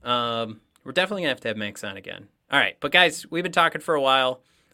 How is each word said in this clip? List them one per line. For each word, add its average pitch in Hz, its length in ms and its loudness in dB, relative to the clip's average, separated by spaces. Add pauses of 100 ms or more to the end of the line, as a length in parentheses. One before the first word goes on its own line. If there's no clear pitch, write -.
Um, 117 580 -2 (220)
we're 135 80 -12
definitely 185 300 0
gonna 156 80 0
have 127 120 -4
to 117 80 -4
have 110 80 -4
Max 104 260 -8
on 98 140 -10
again. - 300 -16 (240)
All 143 80 4
right, 104 200 0
but, 147 120 -4
guys, 175 380 2
we've 170 140 -4
been 180 80 -6
talking 165 280 2
for 165 140 -2
a 143 80 2
while. 131 400 2 (320)